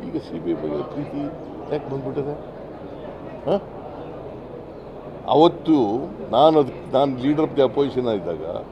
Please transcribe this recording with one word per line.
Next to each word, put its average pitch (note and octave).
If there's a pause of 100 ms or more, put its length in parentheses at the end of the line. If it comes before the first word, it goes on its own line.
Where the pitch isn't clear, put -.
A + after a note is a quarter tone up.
ಈಗ D#3
ಸಿ E3
ಬಿ E3
ಐ E3
ಬಗ್ಗೆ D3
ಪ್ರೀತಿ - (240)
ಯಾಕೆ C#3+
ಬಂದ್ಬಿಟ್ಟಿದೆ? C3+ (920)
ಹ? F#3 (1700)
ಅವತ್ತು D#3 (560)
ನಾನು D3+
ಅದ್-, B2+
ನಾನು C3+
leader C#3+
of D#3
the C3+
opposition B2+
ಆಗಿದ್ದಾಗ E2+